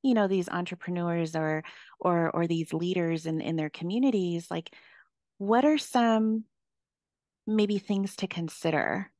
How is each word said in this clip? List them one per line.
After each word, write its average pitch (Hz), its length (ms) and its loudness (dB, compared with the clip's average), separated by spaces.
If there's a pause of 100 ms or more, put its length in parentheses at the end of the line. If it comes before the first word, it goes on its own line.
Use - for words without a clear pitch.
you 262 100 4
know, 214 140 4
these 185 220 0
entrepreneurs 170 840 -4
or, 156 280 -2 (360)
or, 170 320 2
or 170 160 0
these 165 260 -2
leaders 165 520 -2
in, 160 160 -2
in 165 140 -4
their 156 160 -2
communities, 185 800 0
like, 170 240 -8 (640)
what 226 260 4
are 302 140 4
some 220 680 2 (1000)
maybe 208 320 2
things 196 380 -2
to 190 100 -6
consider 165 920 -2